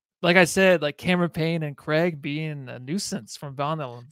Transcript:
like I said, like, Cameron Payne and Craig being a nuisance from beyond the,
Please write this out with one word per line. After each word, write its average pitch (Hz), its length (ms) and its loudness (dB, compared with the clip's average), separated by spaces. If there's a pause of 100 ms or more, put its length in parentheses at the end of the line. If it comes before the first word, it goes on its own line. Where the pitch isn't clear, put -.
(220)
like 170 140 4
I 185 80 8
said, 185 380 4
like, 147 140 -2
Cameron 180 340 0
Payne 165 340 -2
and 147 120 -8
Craig 156 460 0
being 147 460 -6
a 120 100 -12
nuisance 190 580 -8
from 139 200 -12
beyond 151 240 -2
the, 123 320 -10